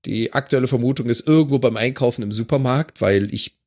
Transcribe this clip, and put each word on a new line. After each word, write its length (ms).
Die 260
aktuelle 360
Vermutung 400
ist 200
irgendwo 320
beim 160
Einkaufen 460
im 100
Supermarkt, 720
weil 320
ich 340